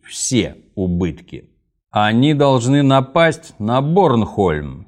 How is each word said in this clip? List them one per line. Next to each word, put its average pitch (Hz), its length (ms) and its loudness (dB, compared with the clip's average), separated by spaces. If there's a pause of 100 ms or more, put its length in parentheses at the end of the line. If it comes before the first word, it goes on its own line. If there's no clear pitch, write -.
все - 520 -4 (200)
убытки. 87 720 -6 (400)
Они 113 440 2
должны 139 500 2
напасть 139 760 0
на 120 220 -2
Борнхольм, 104 1080 0